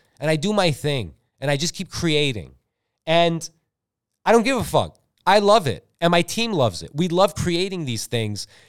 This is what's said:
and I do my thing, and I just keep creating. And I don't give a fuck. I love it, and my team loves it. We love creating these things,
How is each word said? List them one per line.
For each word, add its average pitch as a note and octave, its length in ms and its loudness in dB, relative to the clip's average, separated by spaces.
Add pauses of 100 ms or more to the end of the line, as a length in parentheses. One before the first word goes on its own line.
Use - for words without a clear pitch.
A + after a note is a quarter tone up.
(200)
and D3+ 120 -2
I D#3+ 40 2
do E3 160 -2
my F#3 200 2
thing, B2+ 420 -6 (260)
and C#3+ 120 -2
I C#3+ 60 0
just D#3 180 -4
keep F#3 160 -12
creating. C#3 640 -2 (500)
And E3 420 2 (760)
I G3 60 4
don't A#3 100 8
give C4 160 0
a F#3+ 60 -2
fuck. A#2 340 -2 (260)
I G3 140 6
love G3+ 300 4
it, - 180 -6 (160)
and E3+ 80 4
my F3 140 4
team A3+ 300 -4
loves A2 280 0
it. D#2+ 100 -16
We F3 160 -2
love F3 280 2
creating F3 500 -4
these A#2 220 -6
things, G#2+ 400 -6 (220)